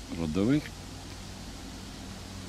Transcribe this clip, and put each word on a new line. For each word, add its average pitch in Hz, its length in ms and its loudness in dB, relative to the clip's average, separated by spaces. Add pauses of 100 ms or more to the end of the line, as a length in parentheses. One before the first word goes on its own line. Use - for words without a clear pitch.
(200)
родових. 98 420 6 (1900)